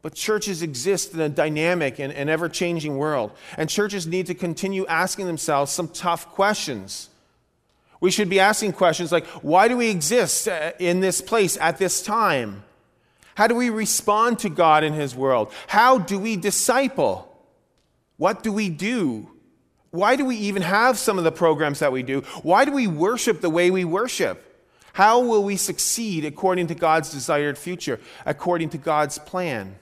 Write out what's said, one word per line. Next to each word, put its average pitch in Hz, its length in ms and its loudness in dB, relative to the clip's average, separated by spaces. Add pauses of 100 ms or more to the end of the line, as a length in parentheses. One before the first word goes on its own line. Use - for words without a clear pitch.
But 160 100 -12
churches 202 480 -2
exist 170 540 -4
in 160 40 -6
a 156 80 0
dynamic 156 720 0
and, 143 140 -6
and 143 160 -4
ever-changing 160 680 -2
world. 139 340 -2 (260)
And 156 100 -2
churches 196 400 -2
need 180 200 -2
to 180 80 -6
continue 190 500 -4
asking 185 400 -2
themselves 151 460 -2
some 165 180 -4
tough - 400 -4
questions. 139 800 -4 (920)
We 180 120 2
should 202 180 0
be 190 100 4
asking 202 340 4
questions 170 380 2
like, 165 140 0 (160)
why 180 260 6
do 247 80 2
we 240 140 2
exist, 180 580 0
uh, 165 320 -4
in 180 220 2
this 185 180 0
place 208 380 0
at 165 200 0
this 180 240 0
time? 139 600 -2 (720)
How 214 120 4
do 233 80 4
we 247 140 2
respond 220 720 0
to 208 100 -4
God 156 340 6
in 151 100 0
his 143 220 -4
world? 127 360 0 (140)
How 247 320 6
do 190 220 -2
we 214 180 -4
disciple? 202 1000 0 (800)
What 190 260 0
do 220 100 -2
we 208 160 -2
do? 165 600 -4 (600)
Why 208 260 2
do 277 100 0
we 247 120 -2
even 202 240 -2
have 208 380 2
some 202 180 0
of 175 60 -2
the 160 80 4
programs 156 480 0
that 147 120 2
we 131 120 -4
do? 135 180 -2 (220)
Why 196 220 6
do 285 60 -4
we 262 160 0
worship 185 540 0
the 175 80 0
way 175 220 2
we 185 120 0
worship? 175 800 -4 (300)
How 220 260 6
will 226 240 2
we 196 140 -2
succeed 185 680 -4
according 180 440 0
to 165 80 -6
God's 156 360 2
desired 147 460 -2
future, 175 420 -8 (260)
according 165 440 -2
to 165 80 -8
God's 151 400 0
plan? 117 640 -6